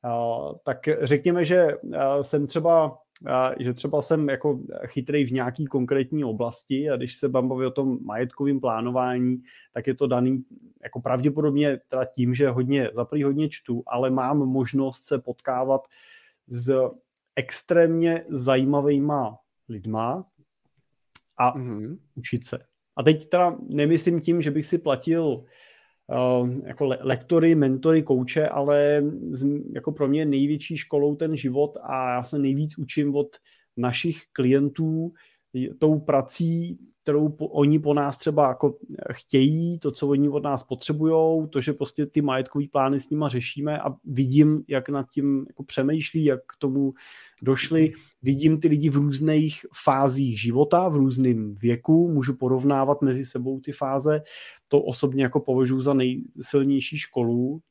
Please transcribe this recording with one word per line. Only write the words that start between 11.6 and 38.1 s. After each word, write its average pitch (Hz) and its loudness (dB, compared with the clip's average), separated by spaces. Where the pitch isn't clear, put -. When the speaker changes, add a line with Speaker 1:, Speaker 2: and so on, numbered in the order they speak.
Speaker 1:
teda 131 -2
tím, 123 -2
že 139 2
hodně, 127 0
za 120 -2
prvý 147 -4
hodně 143 0
čtu, 120 -6
ale 127 -2
mám 131 0
možnost 135 -2
se 143 -4
potkávat 131 -2
s 127 0
extrémně 165 2
zajímavýma 139 0
lidma 113 -6
a 123 0
Speaker 2:
Mhm. 120 -10
Speaker 1:
učit - -8
se. 123 -10
A 143 -6
teď 156 2
teda 175 2
nemyslím 160 2
tím, 165 0
že 147 0
bych 147 -2
si 175 -2
platil, 151 -2
eh, 127 0
jako - -4
le-, 131 -2
lektory, 160 4
mentory, 147 4
kouče, 139 0
ale 147 2
z-, 143 -2
jako 127 -6
pro 143 -2
mě 151 0
největší 147 -2
školou 143 0
ten 156 -2
život 139 -2
a 127 -4
já 123 -2
se 135 -6
nejvíc 139 -2
učím 143 -2
od 143 -2
našich 123 -2
klientů, 147 0
j-, 127 -6
tou 156 4
prací, 165 -2
kterou 151 2
po-, 151 -6
oni 147 4
po 147 2
nás 143 -2